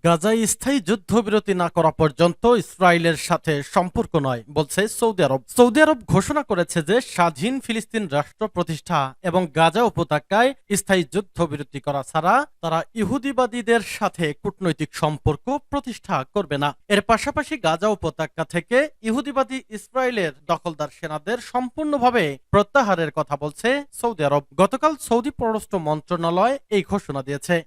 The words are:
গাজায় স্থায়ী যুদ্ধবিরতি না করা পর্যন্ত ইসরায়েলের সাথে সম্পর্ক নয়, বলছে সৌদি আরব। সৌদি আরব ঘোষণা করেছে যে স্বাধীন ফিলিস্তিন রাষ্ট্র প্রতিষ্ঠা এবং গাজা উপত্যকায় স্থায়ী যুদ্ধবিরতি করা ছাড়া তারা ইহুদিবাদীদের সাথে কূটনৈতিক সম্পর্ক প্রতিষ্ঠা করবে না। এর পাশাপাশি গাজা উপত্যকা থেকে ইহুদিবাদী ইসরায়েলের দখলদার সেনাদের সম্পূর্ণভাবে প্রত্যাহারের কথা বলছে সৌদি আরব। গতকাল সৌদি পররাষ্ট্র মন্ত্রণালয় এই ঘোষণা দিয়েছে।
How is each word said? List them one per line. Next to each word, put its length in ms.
গাজায় 340
স্থায়ী 260
যুদ্ধবিরতি 720
না 140
করা 140
পর্যন্ত 420
ইসরায়েলের 560
সাথে 240
সম্পর্ক 380
নয়, 160
বলছে 240
সৌদি 280
আরব। 140
সৌদি 280
আরব 140
ঘোষণা 380
করেছে 280
যে 80
স্বাধীন 400
ফিলিস্তিন 400
রাষ্ট্র 280
প্রতিষ্ঠা 440
এবং 140
গাজা 320
উপত্যকায় 600
স্থায়ী 240
যুদ্ধবিরতি 720
করা 240
ছাড়া 240
তারা 160
ইহুদিবাদীদের 840
সাথে 300
কূটনৈতিক 480
সম্পর্ক 440
প্রতিষ্ঠা 460
করবে 280
না। 60
এর 80
পাশাপাশি 440
গাজা 300
উপত্যকা 480
থেকে 240
ইহুদিবাদী 500
ইসরায়েলের 560
দখলদার 480
সেনাদের 400
সম্পূর্ণভাবে 720
প্রত্যাহারের 680
কথা 240
বলছে 260
সৌদি 280
আরব। 140
গতকাল 320
সৌদি 300
পররাষ্ট্র 380
মন্ত্রণালয় 680
এই 140
ঘোষণা 360
দিয়েছে। 280